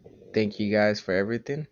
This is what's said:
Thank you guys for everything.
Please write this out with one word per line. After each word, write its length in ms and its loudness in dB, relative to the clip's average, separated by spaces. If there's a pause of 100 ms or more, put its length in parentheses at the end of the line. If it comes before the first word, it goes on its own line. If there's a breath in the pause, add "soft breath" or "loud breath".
(340)
Thank 240 0
you 120 -2
guys 300 2
for 140 -2
everything. 580 -2